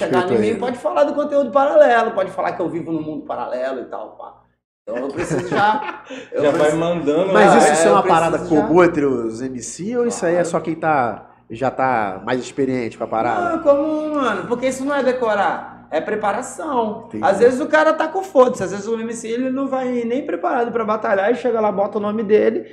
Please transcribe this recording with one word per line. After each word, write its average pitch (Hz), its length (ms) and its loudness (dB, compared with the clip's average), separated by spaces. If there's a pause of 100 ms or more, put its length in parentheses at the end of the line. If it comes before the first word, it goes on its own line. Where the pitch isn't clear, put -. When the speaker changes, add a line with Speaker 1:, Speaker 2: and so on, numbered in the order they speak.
Speaker 1:
chegar 180 140 2
Speaker 2:
escrito 180 180 2
Speaker 1:
em 208 40 4
mim 214 100 2
Speaker 2:
aí? 233 40 -2
Speaker 1:
e - 40 -6
pode 254 180 -4
falar 302 260 0
do 285 100 0
conteúdo 285 380 0
paralelo, 269 600 4
pode 190 200 -2
falar 170 220 -4
que - 80 -4
eu 160 80 -2
vivo 165 220 -8
num 156 100 -2
mundo 151 240 -8
paralelo 123 560 -6
e 110 40 -10
tal, 107 320 -12
pá. - 180 -18 (520)
Então 120 160 -6
eu 139 60 -4
preciso 156 400 -4
já, 214 540 0 (120)
Speaker 2:
<laughs> - 160 -16
Speaker 1:
eu 143 120 -2
Speaker 3:
Já 147 80 4
vai 135 80 2
Speaker 1:
preciso 151 180 2
Speaker 3:
mandando, 170 560 0
Speaker 2:
Mas 202 180 8
Speaker 3:
né? - 60 6
Speaker 2:
isso - 100 6
Speaker 1:
é, - 80 4
Speaker 2:
ser 165 140 4
Speaker 1:
eu 202 40 6
Speaker 2:
uma 190 100 4
parada 165 340 2
Speaker 1:
preciso - 180 0
já 147 120 4
Speaker 2:
comum 170 160 6
entre 165 220 2
os 117 360 -2
M 131 200 -8
C 208 360 -8
ou 240 100 2
isso - 180 -4
aí 170 80 2
é - 20 2
Speaker 1:
Claro. 170 140 0
Speaker 2:
só 170 120 0
quem 160 140 -6
tá, 135 540 -2 (200)
já 123 200 -2
tá 117 560 0
mais 127 140 -2
experiente 127 580 -4
pra 117 80 -6
parada? 113 440 -2
Speaker 1:
Não, 320 100 -2
é - 40 -8
comum, 302 520 0
mano, 214 320 -2
porque 240 200 -2
isso 262 180 -4
não 285 100 -2
é 277 80 0
decorar, 214 880 -2
é 151 80 0
preparação. 226 1080 -4
Speaker 2:
Entendi. 110 160 -8
Speaker 1:
Às 190 160 2
vezes 247 200 4
o 294 80 -4
cara 311 260 4
tá 311 140 -2
com 381 160 -4
foda-se, 247 400 2
às 180 80 -4
vezes 202 160 -8
o 226 120 -2
M 226 140 -6
C 226 140 -10
ele 240 220 -2
não 269 180 -4
vai 254 380 -2
nem 262 200 -4
preparado 294 460 -2
pra 226 140 -2
batalhar 214 460 0
e 247 40 0
chega 233 240 -2
lá, 208 120 2
bota 202 260 -2
o 214 40 -4
nome 208 220 -2
dele 214 480 2